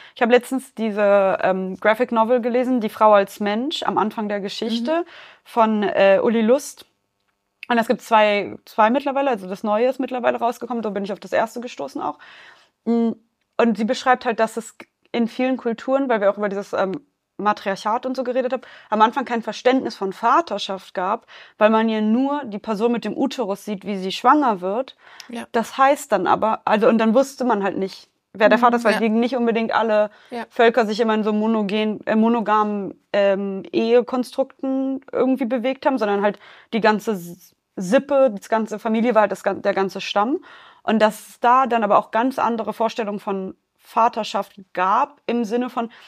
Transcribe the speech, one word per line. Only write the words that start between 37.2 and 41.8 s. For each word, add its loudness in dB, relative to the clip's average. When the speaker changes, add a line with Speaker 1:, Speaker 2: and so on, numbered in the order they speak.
Speaker 1:
Sippe, 2
die -12
ganze -2
Familie 0
war 4
halt 2
das -10
gan-, -4
der -2
ganze -4
Stamm. -2
Und 0
dass 0
es -20
da 4
dann 0